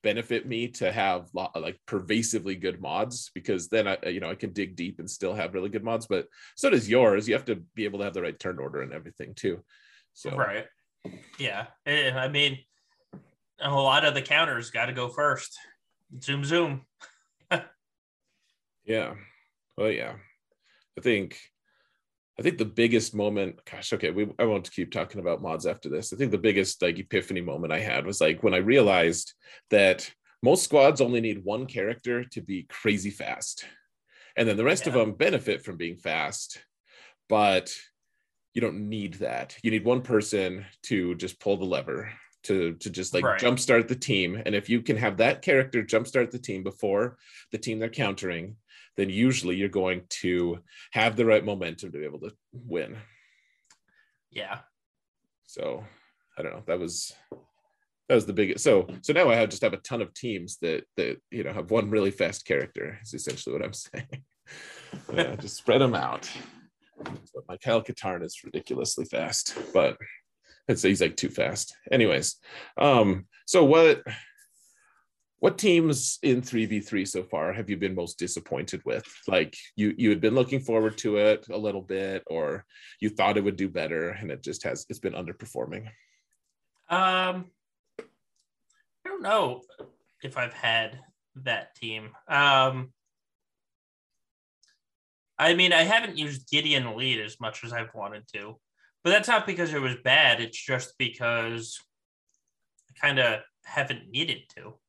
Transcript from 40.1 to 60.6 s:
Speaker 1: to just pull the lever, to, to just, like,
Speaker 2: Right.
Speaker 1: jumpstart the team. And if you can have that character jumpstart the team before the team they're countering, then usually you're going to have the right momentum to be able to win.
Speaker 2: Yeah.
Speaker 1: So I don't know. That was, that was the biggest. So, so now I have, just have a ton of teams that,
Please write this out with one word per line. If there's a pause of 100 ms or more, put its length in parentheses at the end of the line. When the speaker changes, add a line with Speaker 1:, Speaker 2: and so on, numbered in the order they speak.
Speaker 1:
to
just
pull
the
lever, (320)
to,
to
just,
like,
Speaker 2:
Right.
Speaker 1:
jumpstart
the
team.
And
if
you
can
have
that
character
jumpstart
the
team
before (360)
the
team
they're
countering, (380)
then
usually
you're
going
to (320)
have
the
right
momentum
to
be
able
to (200)
win. (1300)
Speaker 2:
Yeah. (880)
Speaker 1:
So (540)
I
don't
know.
That
was, (960)
that
was
the
biggest.
So, (140)
so
now
I
have,
just
have
a
ton
of
teams
that, (140)